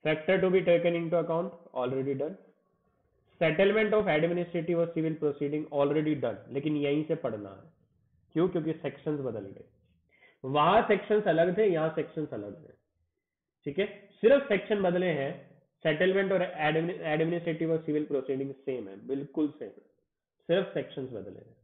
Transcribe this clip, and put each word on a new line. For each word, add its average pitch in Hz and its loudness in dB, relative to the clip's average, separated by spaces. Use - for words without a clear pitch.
Factor 170 0
to 190 2
be 180 4
taken 170 4
into 170 -2
account, 165 0
already 131 -2
done। 170 -6
Settlement 196 4
of 214 4
administrative 170 0
और 170 0
civil 160 0
proceeding, 147 -2
already 147 2
done, 120 -2
लेकिन 143 -2
यहीं 143 0
से 156 -2
पढ़ना 104 -6
है। 98 -20
क्यों? 175 2
क्योंकि 160 -2
sections 151 -6
बदल 113 -6
गए, 98 -18
वहां 156 4
sections 208 2
अलग 175 2
थे, 214 4
यहां 160 2
sections 151 -6
अलग 104 -12
हैं। - -20
ठीक 143 -6
है, - -6
सिर्फ 262 6
section 202 0
बदले 180 2
हैं, 147 -4
settlement 185 2
और 185 2
एडमिन-, 160 -2
administrative 165 0
और 160 0
civil 151 -2
proceeding 139 -4
same 123 -8
है, 101 -16
बिल्कुल 139 -4
same 107 -12
है, - -20
सिर्फ 180 -2
sections 135 -8
बदले 101 -14
हैं। - -20